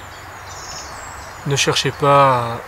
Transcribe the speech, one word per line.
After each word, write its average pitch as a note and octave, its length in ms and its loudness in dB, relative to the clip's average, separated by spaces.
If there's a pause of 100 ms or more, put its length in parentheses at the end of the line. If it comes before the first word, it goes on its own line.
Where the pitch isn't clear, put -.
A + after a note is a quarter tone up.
(1500)
Ne C#3+ 100 0
cherchez C3+ 360 2
pas C3 760 4